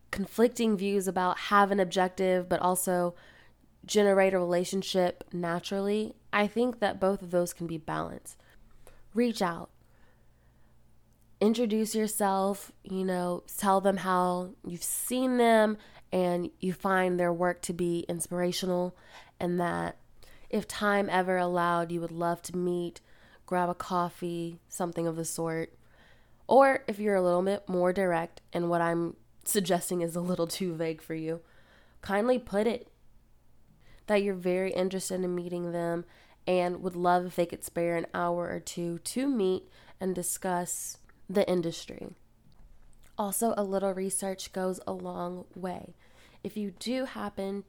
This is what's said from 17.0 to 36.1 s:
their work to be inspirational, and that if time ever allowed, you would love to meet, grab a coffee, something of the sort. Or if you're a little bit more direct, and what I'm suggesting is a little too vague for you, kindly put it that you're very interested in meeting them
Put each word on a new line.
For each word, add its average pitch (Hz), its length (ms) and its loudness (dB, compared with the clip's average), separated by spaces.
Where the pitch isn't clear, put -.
their 175 140 2
work 175 300 0
to 185 100 -6
be 170 340 -2
inspirational, 175 880 -2
and 175 200 0
that 170 380 -2
if 202 180 -2
time 202 420 0
ever 185 280 2
allowed, 175 540 2
you 170 80 -2
would 170 120 -6
love 170 320 -2
to - 120 -10
meet, 175 460 -2
grab 180 200 0
a 175 60 -2
coffee, 170 840 -4
something 170 380 -4
of 160 80 -2
the 165 100 -4
sort. 165 480 -4
Or 269 400 6
if 202 120 -6
you're 208 160 2
a 185 60 4
little 175 200 4
bit 196 260 -2
more 180 240 2
direct, 175 500 0
and 175 160 0
what 170 100 2
I'm 170 360 0
suggesting 180 580 0
is 170 140 -2
a 175 60 -2
little 175 240 0
too 170 300 -4
vague 160 260 -4
for 160 140 -8
you, 160 260 -6
kindly 226 360 2
put 220 300 0
it - 220 -4
that 208 160 2
you're 202 140 -2
very 185 360 0
interested 185 520 -2
in 180 120 -2
meeting 175 360 -6
them 170 340 -4